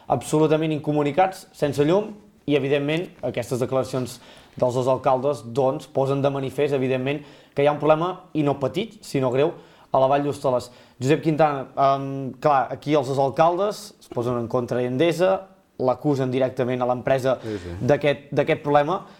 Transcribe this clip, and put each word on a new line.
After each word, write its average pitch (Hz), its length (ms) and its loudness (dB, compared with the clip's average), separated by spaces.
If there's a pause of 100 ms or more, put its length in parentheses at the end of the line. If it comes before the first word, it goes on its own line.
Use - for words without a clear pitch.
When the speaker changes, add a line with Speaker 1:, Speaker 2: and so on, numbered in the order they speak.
(120)
Speaker 1:
absolutament 156 640 0
incomunicats, 147 680 0 (100)
sense 143 320 -2
llum, 208 240 2 (320)
i, 143 160 2
evidentment, 143 480 -2 (160)
aquestes 123 400 -4
declaracions 127 560 -4 (360)
dels 123 180 0
dos 127 140 0
alcaldes, 131 540 0 (120)
doncs, 139 320 0
posen 135 360 -2
de 139 80 2
manifest, 139 440 -2
evidentment, 131 480 -2 (320)
que 143 80 0
hi 143 40 4
ha 147 60 4
un 143 80 -4
problema, 156 320 2 (220)
i 151 80 0
no 143 180 2
petit, 165 420 -4
sinó 131 280 -2
greu, 143 220 2 (420)
a 135 80 6
la 135 80 4
Vall 143 160 2
d'Hostoles. 127 440 -2 (280)
Josep 135 240 2
Quintana, 147 540 2
em, 139 300 2 (360)
clar, 139 320 2
aquí 143 200 -2
els 139 140 2
dos 135 100 -2
alcaldes 170 640 0 (160)
es - 100 -20
posen 120 280 -2
en 113 100 -4
contra 120 320 -2
d'Endesa, 165 560 2 (420)
l'acusen 127 520 0
directament 127 520 0
a 123 40 0
l'empresa 127 560 0
Speaker 2:
Sí, 110 160 -6
sí. 87 220 -10
Speaker 1:
d'aquest, 143 500 0
d'aquest 143 320 0
problema. 147 380 2 (200)